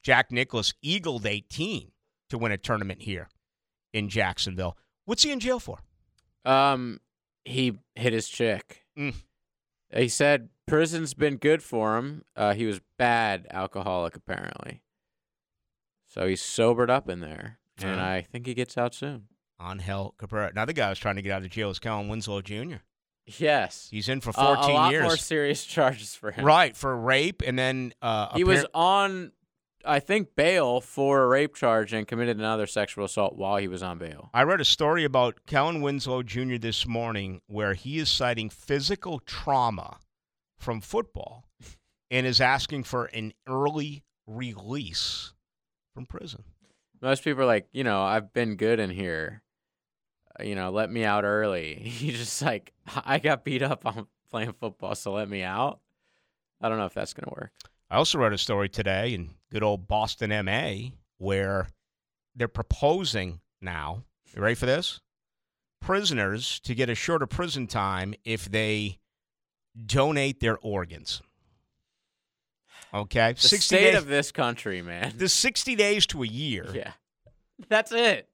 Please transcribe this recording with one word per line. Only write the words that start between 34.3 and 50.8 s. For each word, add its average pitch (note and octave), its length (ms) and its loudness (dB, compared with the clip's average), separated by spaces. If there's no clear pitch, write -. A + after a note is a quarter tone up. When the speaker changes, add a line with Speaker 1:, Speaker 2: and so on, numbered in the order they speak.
Speaker 1:
I B2 100 6
read F3 160 4
a C#3+ 60 0
story D#3+ 400 4
about B2+ 420 2
Kellen D#3 340 2
Winslow B2+ 420 -2
Junior B2 340 -4
this A2+ 280 -2
morning A2 600 -4
where G#2 280 -2
he C3+ 220 -8
is D#3 120 0
citing A#2 400 0
physical D3 680 -2
trauma A#2+ 800 0
from A2+ 240 -4
football - 640 -6
and B2+ 160 2
is B2 140 4
asking C3+ 420 2
for A#2+ 220 -4
an A2 260 -8
early C#3+ 560 -2
release A2 1040 -8
from B2+ 120 -14
prison. - 380 -14
Speaker 2:
Most C3+ 220 0
people C3+ 200 0
are - 20 6
like, A2 260 4
you C3 140 -4
know, G2+ 180 4
"I've G2 300 0
been A2+ 240 0
good A2 220 4
in G2+ 100 -2
here. F2+ 520 -6
Uh, - 40 -8
you G#2 120 -6
know, F#2 160 -4
let G#2 180 0